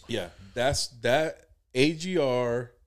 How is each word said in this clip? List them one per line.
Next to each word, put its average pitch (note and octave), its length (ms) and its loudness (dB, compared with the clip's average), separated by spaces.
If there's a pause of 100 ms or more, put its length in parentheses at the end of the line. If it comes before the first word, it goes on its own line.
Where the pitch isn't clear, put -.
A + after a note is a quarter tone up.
Yeah. G2+ 220 -6 (260)
That's, B2+ 340 -2 (120)
that C#3+ 480 0 (260)
A C#3 200 4
G F3 240 -4
R B2 540 0 (140)